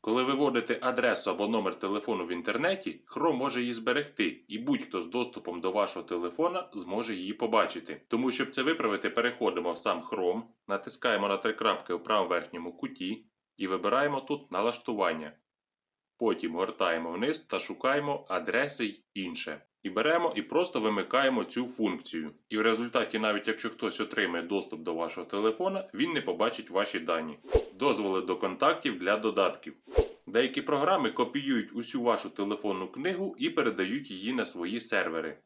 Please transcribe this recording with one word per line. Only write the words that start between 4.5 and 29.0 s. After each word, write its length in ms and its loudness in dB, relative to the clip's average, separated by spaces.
будь-хто 420 -2
з 60 -6
доступом 540 -4
до 100 0
вашого 340 0
телефона 680 -2
зможе 420 -4
її 180 -6
побачити. 760 0
Тому, 220 2
щоб 200 0
це 120 -2
виправити, 480 2
переходимо 640 0
в 60 -6
сам 320 0
Chrome, 320 0
натискаємо 600 0
на 80 2
три 160 0
крапки 400 0
у 80 0
правому 300 2
верхньому 420 -2
куті 520 -6
і 80 -4
вибираємо 540 2
тут 320 -6
налаштування. 800 0
Потім 360 2
гортаємо 580 0
вниз 280 -2
та 180 -4
шукаємо 680 0
адреси 560 0
й 180 -6
інше. 460 -6
І 80 -4
беремо 460 2
і 60 -2
просто 380 0
вимикаємо 640 2
цю 220 -4
функцію. 640 -2
І 100 -2
в 40 2
результаті, 560 2
навіть 300 0
якщо 220 -2
хтось 300 -4
отримає 440 0
доступ 360 -2
до 140 -4
вашого 320 -4
телефона, 680 0
він 180 0
не 100 0
побачить 480 -2
ваші 300 0
дані. 380 -2
Дозволи 460 2
до 160 0
контактів 600 2
для 180 4